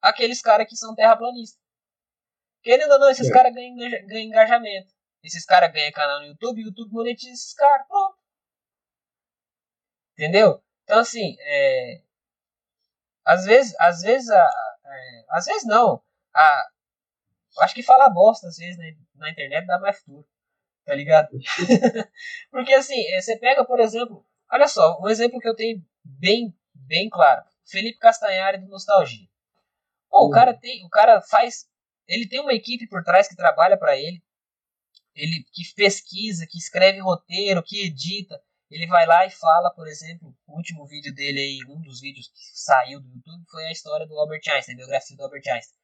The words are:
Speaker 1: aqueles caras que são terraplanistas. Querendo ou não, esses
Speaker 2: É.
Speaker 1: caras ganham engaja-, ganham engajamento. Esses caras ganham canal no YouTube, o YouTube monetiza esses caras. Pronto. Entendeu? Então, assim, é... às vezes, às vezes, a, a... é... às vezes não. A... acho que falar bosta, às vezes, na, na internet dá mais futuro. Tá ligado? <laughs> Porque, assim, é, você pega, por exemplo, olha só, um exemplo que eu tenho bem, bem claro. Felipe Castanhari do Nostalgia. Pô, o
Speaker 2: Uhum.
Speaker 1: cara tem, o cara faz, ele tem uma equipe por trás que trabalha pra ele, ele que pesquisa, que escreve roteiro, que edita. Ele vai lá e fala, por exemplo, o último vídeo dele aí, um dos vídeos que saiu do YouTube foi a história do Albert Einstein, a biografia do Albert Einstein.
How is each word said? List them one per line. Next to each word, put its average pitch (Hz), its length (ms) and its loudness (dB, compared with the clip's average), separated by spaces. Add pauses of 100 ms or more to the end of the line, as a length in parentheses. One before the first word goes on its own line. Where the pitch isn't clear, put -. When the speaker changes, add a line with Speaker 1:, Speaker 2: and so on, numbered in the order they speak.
Speaker 1:
aqueles 233 400 -2
caras 220 260 2
que 226 80 -20
são 226 200 -16
terraplanistas. 226 640 0 (1040)
Querendo 285 280 4
ou 277 80 8
não, 277 100 6
esses 240 200 -2
Speaker 2:
É. - 40 -2
Speaker 1:
caras 254 200 6
ganham 247 200 -16
engaja-, 240 320 -12
ganham 220 220 -12
engajamento. 220 680 0 (300)
Esses 165 220 -16
caras 170 260 4
ganham 151 200 -6
canal 147 280 -4
no 147 80 -20
YouTube, 220 340 -10
o 214 60 -12
YouTube 214 240 -16
monetiza 233 420 -10
esses - 200 -18
caras. 285 340 2
Pronto. 392 300 -4 (2000)
Entendeu? 170 440 2 (220)
Então, 214 160 2
assim, 233 400 -6
é... 135 600 -2 (1200)
às 185 200 2
vezes, 233 340 4
às 170 220 2
vezes, 233 280 -2
a, 196 140 6
a... 113 420 -2
é... 127 440 -20
às 165 160 -6
vezes 415 200 -6
não. 220 380 0 (320)
A... 151 320 2 (960)
acho - 120 0
que 240 100 -12
falar 262 260 6
bosta, 185 380 2
às 165 100 -18
vezes, 175 200 -16
na, 170 80 -20 (300)
na 151 160 -14
internet 147 340 -8
dá 143 140 -4
mais 196 200 -4
futuro. 143 280 -20 (580)
Tá 143 100 -6
ligado? 151 360 2
<laughs> 202 800 -2 (400)
Porque, 262 220 -2
assim, 269 260 2 (140)
é, 185 80 -4
você 220 160 -6
pega, 254 260 0
por 247 160 -4
exemplo, 226 460 -4 (260)
olha 277 160 2
só, 180 320 2
um 185 80 -6
exemplo 233 320 -2
que 233 80 -8
eu 226 80 -4
tenho 226 280 -8 (200)
bem, 185 520 -4 (180)
bem 160 360 -6
claro. 160 340 2 (220)
Felipe 208 340 -10
Castanhari 196 600 0
do 190 80 -20
Nostalgia. 185 600 -2 (840)
Pô, - 140 6
o - 20 4
Speaker 2:
Uhum. - 60 -2
Speaker 1:
cara 247 220 6
tem, 240 320 -14
o 170 40 -20
cara 214 320 6
faz, - 460 -2 (400)
ele 196 200 -6
tem 254 140 -10
uma 277 120 -2
equipe 233 340 -8
por 180 160 -10
trás 185 240 2
que 180 80 -18
trabalha 175 420 2
pra 151 200 -2
ele, 165 240 -12 (920)
ele 156 380 -8
que 175 80 -16 (140)
pesquisa, 196 760 -4
que - 80 -18
escreve 190 420 -2
roteiro, 185 640 -4
que 202 220 -12
edita. 165 560 -14 (280)
Ele 160 180 -14
vai 170 180 4
lá 170 200 4
e 190 40 -10
fala, 170 420 0
por 160 160 -20
exemplo, 160 460 -20 (140)
o 147 80 -20
último 160 320 -14
vídeo 147 260 -16
dele 139 260 -6
aí, 139 200 -8 (100)
um 147 120 -20
dos 131 180 -20
vídeos 131 300 -20
que - 100 -20 (180)
saiu 131 440 -2
do 131 60 -20
YouTube 156 420 -20
foi 160 160 -16
a 165 60 -12
história 156 360 -10
do 156 100 -18
Albert 151 300 -6
Einstein, 135 280 -6
a - 20 -20
biografia 120 400 -10
do 143 60 -18
Albert 139 240 -16
Einstein. 120 360 -10